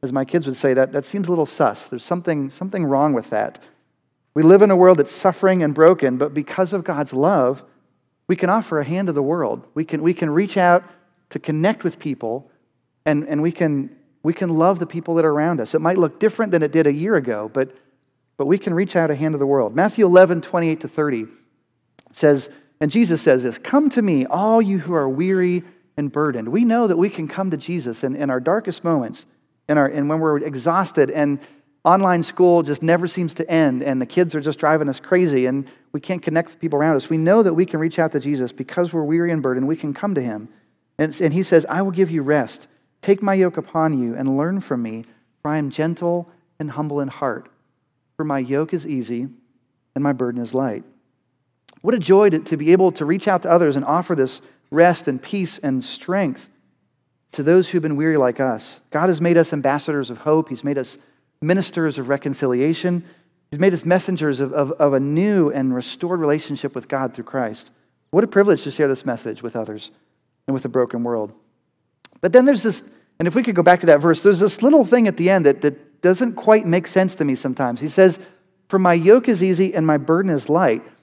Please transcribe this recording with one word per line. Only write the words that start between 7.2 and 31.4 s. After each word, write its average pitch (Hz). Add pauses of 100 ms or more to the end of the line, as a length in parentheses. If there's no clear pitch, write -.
we 185
can 175
offer 190
a 139
hand 180
to 170
the 139
world. 131
We 156
can, 156
we 170
can 165
reach 185
out 180 (480)
to -
connect 165
with 170
people, 123 (560)
and, 151
and 151
we 170
can, 147 (320)
we 165
can 185
love 170
the 175
people 165
that 165
are 156
around 151
us. 107
It 160
might 175
look 160
different 214
than 170
it 147
did 160
a 143
year 185
ago, 110
but, 131 (600)
but 139
we 185
can 185
reach 185
out 165
a 147
hand 156
to 143
the 139
world. 123
Matthew 196
eleven 180
twenty-eight 165
to 123
thirty 131 (880)
says, 147 (300)
and 202
Jesus 190
says 131
this, 120
"Come 285
to 240
me, 156
all 220
you 196
who 160
are 143
weary 180 (340)
and 147
burdened." 123
We 202
know 233
that 175
we 190
can 160
come 190
to 156
Jesus 135
in, 135
in 143
our 127
darkest 175
moments, 156 (420)
in 151
our, 139
and 143
when 156
we're 156
exhausted 147
and 143 (460)